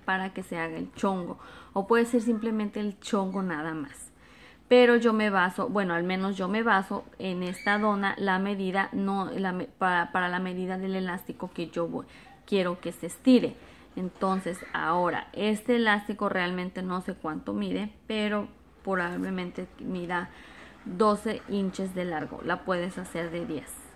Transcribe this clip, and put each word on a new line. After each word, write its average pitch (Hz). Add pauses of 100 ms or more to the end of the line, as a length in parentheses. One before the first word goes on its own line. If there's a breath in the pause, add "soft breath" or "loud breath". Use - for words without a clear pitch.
para 190
que 190
se 175
haga 165
el 175
chongo, 185 (320 loud breath)
o 190
puede 233
ser 233
simplemente 214
el 202
chongo 190
nada 160
más. - (560 loud breath)
Pero 247
yo 226
me 214
baso, 190
bueno, 190
al 170
menos 190
yo 185
me 220
baso 202 (120)
en 180
esta 202
dona, 202
la 190
medida, 196
no, 196
la 190
me-, 180
para, 175
para 180
la 180
medida 185
del 190
elástico 185
que 160
yo 170
voy, - (380 loud breath)
quiero 180
que -
se -
estire. - (400 loud breath)
Entonces, 185 (100)
ahora, 165
este 214
elástico 208
realmente 180
no 185
sé 185
cuánto 160
mide, 202 (140)
pero 208 (360)
probablemente 180 (120)
mida 180 (560 loud breath)
doce 208
inches 190
de 180
largo. 160
La 175
puedes 185
hacer 170
de 170
diez. - (220)